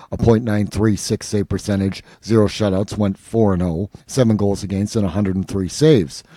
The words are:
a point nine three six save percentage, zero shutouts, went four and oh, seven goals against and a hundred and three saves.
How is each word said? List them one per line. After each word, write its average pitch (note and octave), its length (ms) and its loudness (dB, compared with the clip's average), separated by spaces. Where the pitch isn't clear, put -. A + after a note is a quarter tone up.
a - 60 -6
point A#2 280 4
nine G#2 240 0
three G#2 280 0
six - 300 -6
save G2+ 220 -2
percentage, G2 540 -2
zero G#2+ 220 4
shutouts, G2 500 -2
went G2+ 220 -2
four A2 340 0
and F2+ 100 0
oh, F2+ 280 -2
seven A2+ 300 2
goals G2+ 260 -2
against G2 320 -4
and G#2+ 100 0
a F#2 60 -2
hundred F#2+ 240 -2
and F#2 120 -2
three F#2+ 220 -4
saves. A#2 540 2